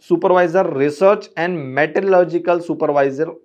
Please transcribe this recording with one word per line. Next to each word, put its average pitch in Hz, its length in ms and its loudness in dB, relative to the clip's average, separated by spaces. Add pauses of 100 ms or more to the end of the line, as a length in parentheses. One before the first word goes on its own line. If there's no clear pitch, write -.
(100)
supervisor 180 540 2 (100)
research 165 540 0 (100)
and 170 220 -4 (160)
metallurgical 175 840 0
supervisor 147 680 -2 (180)